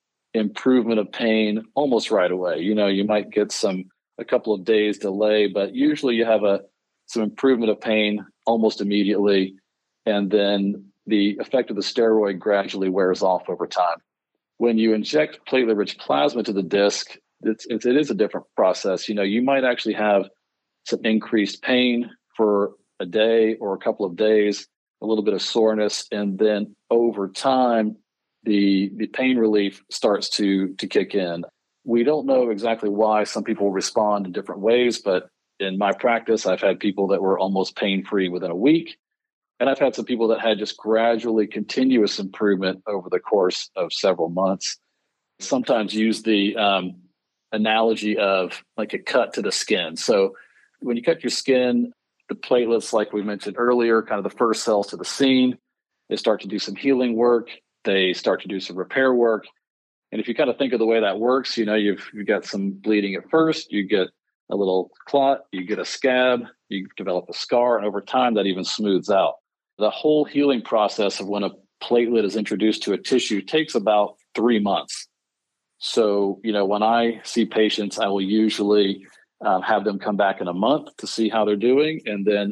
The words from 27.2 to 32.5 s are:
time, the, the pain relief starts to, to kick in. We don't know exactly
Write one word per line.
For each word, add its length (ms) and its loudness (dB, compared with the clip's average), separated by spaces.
time, 640 0
the, 520 2
the 120 -6
pain 300 0
relief 540 2
starts 380 0
to, 460 0
to 120 -8
kick 260 -2
in. 300 -4
We 200 0
don't 220 0
know 240 2
exactly 400 -2